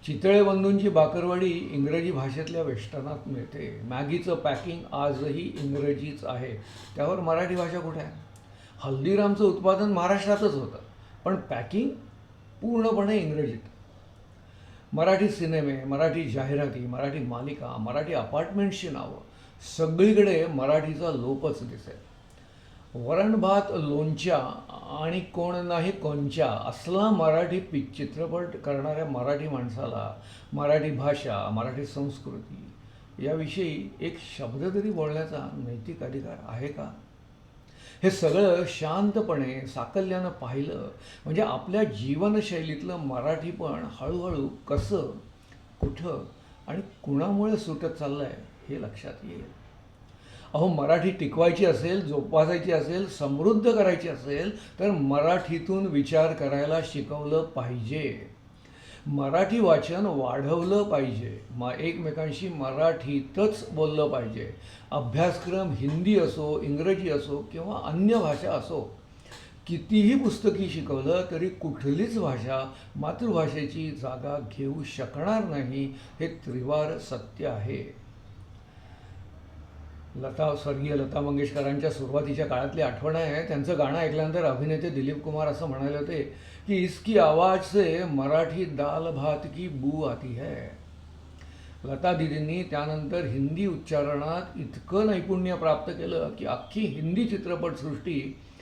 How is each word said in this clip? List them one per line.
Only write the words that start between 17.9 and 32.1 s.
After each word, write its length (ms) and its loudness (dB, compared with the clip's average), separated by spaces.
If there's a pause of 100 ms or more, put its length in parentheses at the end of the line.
अपार्टमेंट्सची 760 0
नावं, 320 -8 (560)
सगळीकडे 720 6
मराठीचा 640 2
लोपच 520 -2
दिसेल. 500 -14 (840)
वरण 380 2
भात 380 6
लोणच्या 680 2 (640)
आणि 200 -2
कोण 460 -4
नाही 240 0
कोणच्या 560 0
असला 640 0
मराठी 500 4
पिक-, 360 -4
चित्रपट 500 -4
करणाऱ्या 580 -2
मराठी 440 -2
माणसाला 680 -4 (380)
मराठी 380 2
भाषा, 580 -2
मराठी 380 -4
संस्कृती 840 -8 (520)